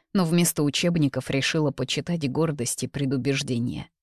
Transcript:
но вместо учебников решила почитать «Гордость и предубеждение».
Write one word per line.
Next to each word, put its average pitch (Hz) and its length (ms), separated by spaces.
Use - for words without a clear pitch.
но 190 120
вместо 170 380
учебников 147 680
решила 143 400
почитать 147 640
«Гордость 143 520
и 123 40
предубеждение». 131 1040